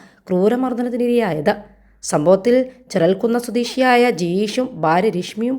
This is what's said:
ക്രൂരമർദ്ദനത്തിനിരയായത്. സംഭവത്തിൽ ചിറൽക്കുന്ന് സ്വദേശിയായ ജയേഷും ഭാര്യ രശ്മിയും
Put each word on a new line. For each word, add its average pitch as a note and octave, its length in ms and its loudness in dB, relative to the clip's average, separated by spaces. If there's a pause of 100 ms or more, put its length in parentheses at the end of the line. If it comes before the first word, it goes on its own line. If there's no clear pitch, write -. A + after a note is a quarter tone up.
(280)
ക്രൂരമർദ്ദനത്തിനിരയായത്. A#3 1200 0 (600)
സംഭവത്തിൽ F#3+ 440 4 (380)
ചിറൽക്കുന്ന് A3 520 0
സ്വദേശിയായ A#3+ 560 2 (220)
ജയേഷും G#3 420 -2 (200)
ഭാര്യ F3+ 320 2
രശ്മിയും A#3 400 -6